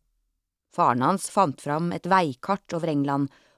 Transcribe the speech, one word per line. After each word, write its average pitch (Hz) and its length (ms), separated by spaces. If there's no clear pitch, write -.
Faren 127 280
hans 180 300
fant 180 280
fram 165 360
et 170 100
veikart 180 720
over 160 160
England 143 400